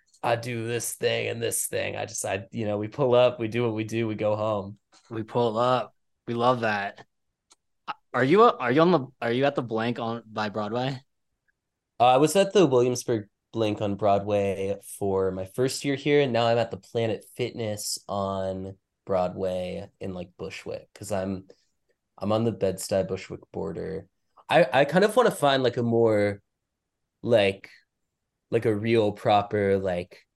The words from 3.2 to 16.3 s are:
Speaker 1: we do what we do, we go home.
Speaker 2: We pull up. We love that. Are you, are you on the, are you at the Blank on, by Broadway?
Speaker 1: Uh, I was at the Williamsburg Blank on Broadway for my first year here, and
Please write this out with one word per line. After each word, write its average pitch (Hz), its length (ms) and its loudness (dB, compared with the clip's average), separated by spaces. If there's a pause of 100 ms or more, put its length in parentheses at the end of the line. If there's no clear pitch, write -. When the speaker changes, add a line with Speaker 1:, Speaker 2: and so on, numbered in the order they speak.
Speaker 1:
we 117 80 -2
do 117 160 -2
what 117 100 -2
we 110 120 -4
do, 113 220 -2
we 110 80 -4
go 107 200 0
home. 104 420 -4 (320)
Speaker 2:
We 113 140 -8
pull 113 340 0
up. 123 380 0 (320)
We 120 60 -6
love 120 280 2
that. 104 440 -4 (1080)
Are 127 120 0
you, 165 180 6
are 127 300 4
you 143 100 4
on 175 100 6
the, 139 160 2 (140)
are 117 100 -2
you 127 140 2
at 143 80 2
the 151 80 -2
Blank 117 380 -4
on, 113 260 -6
by 107 240 -6
Broadway? 117 500 -4 (1000)
Speaker 1:
Uh, 117 60 6
I 123 120 6
was 151 180 2
at 196 180 2
the 190 120 6
Williamsburg 123 640 0 (240)
Blank 107 280 -2
on 101 140 -2
Broadway 98 800 0 (200)
for 95 340 0
my 92 140 -8
first 127 400 -4
year 143 100 -2
here, 147 260 2
and 127 120 0